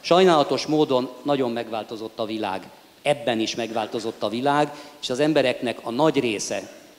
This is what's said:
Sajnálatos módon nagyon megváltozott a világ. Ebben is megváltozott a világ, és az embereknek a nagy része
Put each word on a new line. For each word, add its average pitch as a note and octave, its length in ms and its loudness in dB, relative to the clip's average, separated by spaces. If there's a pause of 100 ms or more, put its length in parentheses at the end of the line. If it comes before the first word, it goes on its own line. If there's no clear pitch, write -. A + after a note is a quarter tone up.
Sajnálatos D#3+ 640 4
módon C3+ 440 2 (120)
nagyon C3+ 280 0
megváltozott A2 680 -8
a A#2 60 -2
világ. G#2 380 -4 (400)
Ebben C3+ 380 0
is G#2+ 140 -2
megváltozott A2 680 -4
a G#2+ 60 0
világ, C#3+ 420 0 (320)
és - 80 -8
az B2+ 100 -2
embereknek C3 640 2
a A#2 80 -8
nagy C#3+ 300 2
része G2+ 500 -4 (280)